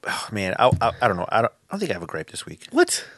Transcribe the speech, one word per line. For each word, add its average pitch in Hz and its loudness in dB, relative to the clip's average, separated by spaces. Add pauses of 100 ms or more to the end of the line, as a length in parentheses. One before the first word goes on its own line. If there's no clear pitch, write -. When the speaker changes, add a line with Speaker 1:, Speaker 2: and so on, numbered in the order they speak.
Speaker 1:
oh, - -6
man, 98 -2
I, 127 6 (120)
I, 117 2 (100)
I 123 6
don't 95 2
know. 85 -4
I 113 4
don't, 120 0 (160)
I - -10
don't 202 -6
think 196 -2
I - -2
have 87 -6
a - -10
gripe 160 -8
this - -12
week. - -18
Speaker 2:
What? 349 2 (120)